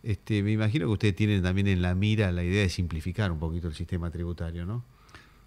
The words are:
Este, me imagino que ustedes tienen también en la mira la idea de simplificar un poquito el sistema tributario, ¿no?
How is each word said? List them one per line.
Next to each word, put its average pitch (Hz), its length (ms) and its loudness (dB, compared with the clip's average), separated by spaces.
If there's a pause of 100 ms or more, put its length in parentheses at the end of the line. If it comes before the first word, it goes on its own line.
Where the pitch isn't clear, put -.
Este, 104 400 -2
me 104 100 2
imagino 110 320 0
que 113 80 2
ustedes 101 240 2
tienen 104 260 4
también 95 240 2
en 92 140 4
la 90 140 2
mira 104 360 2
la 87 140 0
idea 95 160 2
de 98 80 4
simplificar 87 640 -2
un 78 60 -4
poquito 82 300 -4
el 73 60 -6
sistema 85 360 -4
tributario, 85 560 -6
¿no? 120 180 -6 (640)